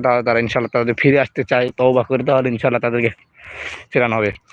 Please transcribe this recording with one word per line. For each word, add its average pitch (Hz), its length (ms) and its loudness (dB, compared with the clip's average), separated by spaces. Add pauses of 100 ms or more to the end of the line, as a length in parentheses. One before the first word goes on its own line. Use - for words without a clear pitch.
তাহলে 123 220 2
তারা 117 180 2
ইনশাল্লাহ 117 280 -4
তারা 120 120 0
যদি 120 160 -2
ফিরে 143 240 4
আসতে - 160 -8 (100)
চায়, 123 140 2 (140)
তওবা 127 280 4
করে, 131 220 -2
তাহলে 131 240 2
ইনশাল্লাহ 120 320 0
তাদেরকে 120 260 0 (800)
ফেরানো 120 260 2
হবে। 104 140 0 (220)